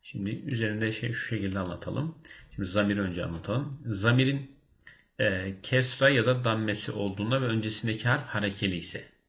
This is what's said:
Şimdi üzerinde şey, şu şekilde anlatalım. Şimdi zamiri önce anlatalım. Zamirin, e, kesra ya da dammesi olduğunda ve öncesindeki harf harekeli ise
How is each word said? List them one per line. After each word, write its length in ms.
Şimdi 260
üzerinde 640
şey, 220
şu 140
şekilde 320
anlatalım. 580
Şimdi 140
zamiri 320
önce 240
anlatalım. 600
Zamirin, 720
e, 440
kesra 460
ya 160
da 180
dammesi 480
olduğunda 500
ve 40
öncesindeki 640
harf 200
harekeli 480
ise 340